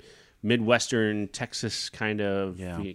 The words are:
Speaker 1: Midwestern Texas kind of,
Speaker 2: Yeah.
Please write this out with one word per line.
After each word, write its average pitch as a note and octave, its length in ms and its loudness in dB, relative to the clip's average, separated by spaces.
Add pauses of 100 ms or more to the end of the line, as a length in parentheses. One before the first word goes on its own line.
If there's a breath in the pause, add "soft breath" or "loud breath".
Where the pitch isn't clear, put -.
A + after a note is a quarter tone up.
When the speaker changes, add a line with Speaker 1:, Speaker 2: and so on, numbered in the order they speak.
(420 loud breath)
Speaker 1:
Midwestern A2 840 2
Texas - 600 -6
kind G#2+ 320 -2
of, G2 380 0
Speaker 2:
Yeah. F2+ 240 -6 (120)